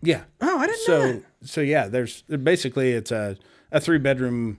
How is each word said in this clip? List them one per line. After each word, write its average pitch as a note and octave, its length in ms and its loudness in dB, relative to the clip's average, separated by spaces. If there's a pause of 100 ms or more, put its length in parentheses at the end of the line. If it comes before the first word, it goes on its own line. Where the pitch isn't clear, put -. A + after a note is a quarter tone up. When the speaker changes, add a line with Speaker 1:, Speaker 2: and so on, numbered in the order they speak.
Speaker 1:
Yeah. D#3+ 220 0 (180)
Speaker 2:
Oh, D4+ 180 2
I C#4+ 80 0
didn't A4+ 140 -2
Speaker 1:
So, F3 180 4
Speaker 2:
know C3 140 2
that. G#2+ 100 -8 (240)
Speaker 1:
so - 140 -4
yeah, C#3+ 260 2
there's, A#2 360 -4
basically C#3 680 0
it's A2+ 200 -4
a, G#2 260 -4 (340)
a D3+ 80 2
three-bedroom B2+ 800 0